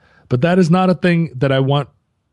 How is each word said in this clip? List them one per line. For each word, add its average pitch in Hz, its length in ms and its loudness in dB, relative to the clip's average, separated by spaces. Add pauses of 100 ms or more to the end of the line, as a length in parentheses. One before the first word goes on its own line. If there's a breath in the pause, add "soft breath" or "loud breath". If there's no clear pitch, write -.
(280 soft breath)
But 123 120 -2
that 170 180 0
is 180 100 2
not 185 220 2
a 180 60 2
thing 170 400 -2
that 135 160 -2
I 135 80 0
want 139 280 -2 (440)